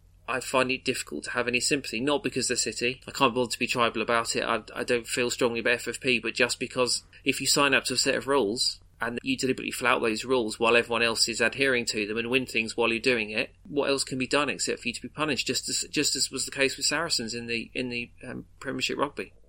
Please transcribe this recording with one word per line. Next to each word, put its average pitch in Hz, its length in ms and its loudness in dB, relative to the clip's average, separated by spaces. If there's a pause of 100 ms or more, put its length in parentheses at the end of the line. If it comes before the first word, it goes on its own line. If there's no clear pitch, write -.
(300)
I 127 100 -2
find 127 320 2
it 131 120 -4
difficult - 420 -4
to - 60 -8
have 120 160 0
any 120 120 0
sympathy, 135 420 -2
not 139 220 0
because 127 240 -2
they're 120 100 0
City. 120 500 -2
I 113 40 -10
can't 120 240 2
bother 123 160 2
to - 80 -4
be 120 80 -2
tribal 113 340 2
about 117 340 0
it. 120 80 0
I, 113 200 0 (120)
I 127 80 -4
don't 120 240 0
feel 123 220 0
strongly 117 300 0
about 120 160 2
F 117 120 -6
F 117 120 -6
P, 127 180 2
but 113 160 -4
just 123 260 2
because 123 440 0 (200)
if 135 160 0
you 139 60 -4
sign 139 300 4
up 117 100 2
to - 80 -2
a 120 40 -4
set 127 180 2
of 120 120 -2
rules 127 520 2 (200)
and 120 220 -4
you 131 160 0
deliberately 127 340 -2
flout 127 300 2
those 113 240 0
rules 120 340 0
while 113 160 6
everyone 117 280 2
else 117 260 2
is 110 100 -4
adhering 120 460 2
to 107 220 -2
them 107 100 -4
and 117 140 -2
win 127 160 2
things 113 280 -4
while 117 140 4
you're 117 100 0
doing 113 300 2
it, 107 220 -4 (180)
what 143 220 0
else 139 120 2
can - 140 -6
be 131 80 0
done 143 240 2
except 104 320 -2
for - 60 -6
you 120 80 -4
to - 80 -12
be 123 40 -8
punished, 147 380 -2
just - 240 -2
as, - 220 -2
just - 240 0
as - 160 -2
was 131 140 -4
the 117 60 -8
case 135 240 2
with 135 120 -2
Saracens 147 480 -2
in 117 100 -6
the, 117 300 -4
in 127 140 -2
the, 120 200 -6 (180)
um, 123 180 -10 (140)
Premiership 131 380 -4
Rugby? 139 360 -4 (160)